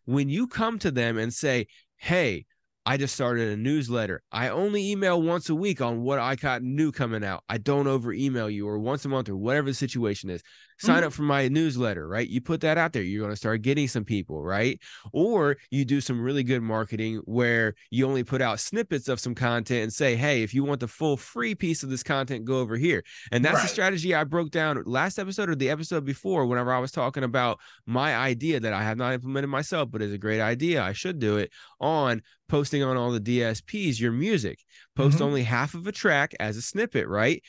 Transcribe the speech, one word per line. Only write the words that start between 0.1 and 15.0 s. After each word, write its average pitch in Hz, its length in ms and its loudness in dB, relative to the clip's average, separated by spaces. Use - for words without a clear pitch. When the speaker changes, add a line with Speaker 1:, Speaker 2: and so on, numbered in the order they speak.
Speaker 1:
you 214 180 0
come 226 320 -2
to 190 100 0
them 117 280 2
and 113 160 -2
say, 127 340 0
"Hey, 151 480 0
I 131 100 2
just 139 180 -2
started 120 360 0
a 104 80 -2
newsletter. 117 760 -2
I 120 160 0
only 196 420 0
email 190 320 2
once 170 280 0
a 160 60 2
week 180 260 0
on 117 200 0
what 135 180 0
I 131 160 0
got 127 280 -2
new 143 300 0
coming 113 320 -2
out. 95 240 -4
I 113 80 -2
don't 139 300 2
over 120 260 0
email 120 360 0
you," 104 160 -4
or 107 140 -2
once 131 240 -2
a 143 60 -4
month 127 180 0
or 98 80 -4
whatever 135 340 0
the 139 60 -2
situation 113 540 -2
is. 87 120 -6
Sign 165 180 4
Speaker 2:
Mm-hmm. 170 100 2
Speaker 1:
up 131 60 -6
for 151 100 -4
my 139 240 2
newsletter, 123 600 0
right? 104 220 -4
You 123 100 -2
put 160 220 -4
that 160 160 2
out 165 160 0
there, 113 80 -2
you're 101 220 -4
gonna 104 120 -4
start 110 280 -2
getting 139 240 2
some 110 180 -2
people, 87 380 -4
right? 101 360 0